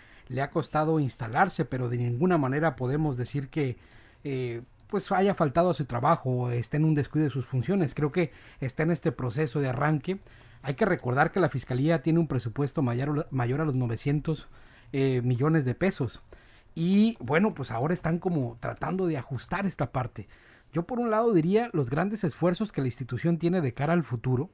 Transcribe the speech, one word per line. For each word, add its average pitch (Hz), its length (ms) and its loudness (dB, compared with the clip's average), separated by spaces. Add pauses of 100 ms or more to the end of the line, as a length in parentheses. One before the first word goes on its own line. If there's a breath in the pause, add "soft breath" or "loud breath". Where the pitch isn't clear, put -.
(280 loud breath)
le 127 140 -4
ha 139 100 -4
costado 156 500 0
instalarse, 139 640 -2
pero 123 240 -4
de 120 80 -2
ninguna 123 400 2
manera 147 400 0
podemos 139 400 0
decir 135 320 -6
que, 139 260 -2 (480 loud breath)
eh, 127 380 -6 (260)
pues 196 240 -4
haya 190 220 4
faltado 170 380 2
a - 20 2
su 151 100 -2
trabajo 131 460 0
o 123 220 0
esté 120 260 -2
en 151 80 4
un 156 80 4
descuido 151 320 0
de 135 60 0
sus 131 140 -4
funciones. 151 480 0
Creo 147 200 -2
que 175 180 0 (300 loud breath)
está 139 220 -4
en 165 80 2
este 156 200 0
proceso 135 480 -2
de 139 80 0
arranque. 147 520 0 (420 loud breath)
Hay 139 140 -4
que - 100 2
recordar 139 480 2
que 196 80 2
la 165 80 4
Fiscalía 143 520 0
tiene 165 180 4
un 165 80 2
presupuesto 135 540 -2
mayor, 139 480 0
mayor 131 300 0
a 160 60 0
los 139 100 0
novecientos, 139 720 -2 (460 loud breath)
eh, 135 280 2
millones 131 440 2
de 127 100 0
pesos. 170 460 -2 (540 loud breath)
Y, 202 440 4
bueno, 165 340 2
pues 135 180 -8
ahora 135 220 0
están 165 240 -2
como 139 440 -2
tratando 160 460 -4
de 156 100 -2
ajustar 175 480 -6
esta 156 260 -4
parte. 113 380 -6 (420 soft breath)
Yo, 165 120 -2
por 233 160 -4
un 240 100 0
lado, 226 240 4
diría 196 400 4
los 139 160 0
grandes 180 340 -2
esfuerzos 180 480 0
que - 80 -4
la 131 80 0
institución 135 500 -2
tiene 170 220 0
de 131 140 -2
cara 143 180 -2
al 175 120 2
futuro, 127 500 -2